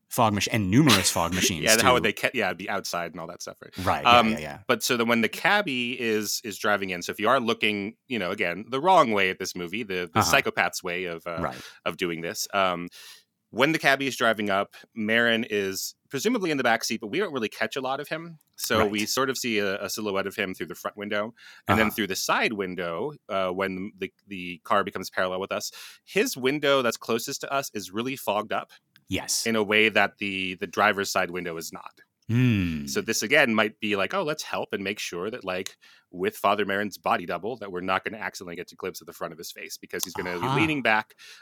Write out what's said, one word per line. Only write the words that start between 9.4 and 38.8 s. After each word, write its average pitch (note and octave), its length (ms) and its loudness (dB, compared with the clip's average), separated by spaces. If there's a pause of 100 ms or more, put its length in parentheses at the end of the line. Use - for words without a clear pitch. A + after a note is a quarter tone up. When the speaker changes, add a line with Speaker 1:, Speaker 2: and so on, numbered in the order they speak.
Speaker 2:
movie, F2+ 260 -6
the, F#2 320 -4
the A2 60 4
Speaker 1:
Uh-huh. - 20 6
Speaker 2:
psychopath's G2+ 640 2
way F2+ 220 -4
of, E2 200 -8
uh, E2+ 140 -6
Speaker 1:
Right. C#2 160 -4 (300)
Speaker 2:
of F2 120 -4
doing E2+ 240 -4
this, F2 320 -6
um, F2+ 360 0 (600)
when C3 220 2
the D#3+ 80 0
cabbie C#3 280 4
is A#2+ 80 -2
driving A2 360 2
up, G2 240 0 (200)
Marin A2+ 540 2
is G2 460 -2 (140)
presumably F#3 420 -2
in D3 60 0
the B2+ 60 0
back A#2 200 4
seat, A2+ 180 -4
but A2 60 -8
we A#2 100 -6
don't F#3+ 160 -2
really A2 160 -2
catch - 260 -4
a C#3 60 -4
lot C3+ 180 -4
of D3 80 -12
him. E3 300 -10 (180)
So - 260 0
Speaker 1:
Right. G2+ 100 2
Speaker 2:
we G#2+ 160 0
sort C3 240 0
of B2 60 -6
see A2+ 220 -2
a, G2+ 240 0
a F#2+ 60 -4
silhouette G2 380 -2
of F#2 80 -8
him F#2+ 180 -2
through - 140 -8
the F2 80 -12
front - 200 -8
window. G#2 380 -4 (340)
And G2+ 120 6
then A2 80 6
Speaker 1:
Uh-huh. G#2 80 -4
Speaker 2:
through G#2 120 0
the F#2 80 -4
side G#3 380 0
window, F#2 600 -4 (160)
uh, F#2+ 200 0
when F#2+ 480 -4
the, F#2+ 140 -6 (160)
the F2+ 360 -10
car G2+ 200 2
becomes F#2 260 -8
parallel F#2 300 -2
with G2 120 -6
us, G2+ 200 -4 (320)
his A3+ 340 -2
window C#3 460 2
that's A#2 140 0
closest A#2 440 -4
to - 100 -8
us C#3 220 -2
is F#2+ 180 -8
really A#2+ 240 -4
fogged G#2 380 -2
up - 180 -4 (360)
Speaker 1:
Yes. - 380 -2
Speaker 2:
in A2+ 100 2
a A2 60 4
way G#2+ 280 6
that G2+ 280 4
the, F#2+ 380 -4
the G2+ 100 -8
driver's G2+ 460 2
side F#2 180 0
window E2+ 280 -6
is E2 160 -10
not. - 280 -18 (280)
Speaker 1:
Hmm. G2 580 2
Speaker 2:
So G2+ 140 -2
this, A2 200 -2
again, B2+ 320 4
might G#2+ 280 2
be G#2 160 0
like, F#2+ 160 -2
"Oh, G3 100 -2
let's D3+ 200 -4
help G#2 280 -6
and G2+ 100 -4
make G2 160 -4
sure F2+ 320 -6
that, A2+ 140 -10
like, F#2 320 -6 (340)
with F#2 280 -2
Father G2+ 280 2
Marin's G2 320 -2
body F#2+ 280 0
double, F#2 320 -6
that G#2 120 -12
we're F2+ 120 -6
not F#2+ 240 0
gonna A2 180 -6
accidentally F#2 320 -10
get E2+ 160 -12
a - 40 -20
glimpse F#2 260 -8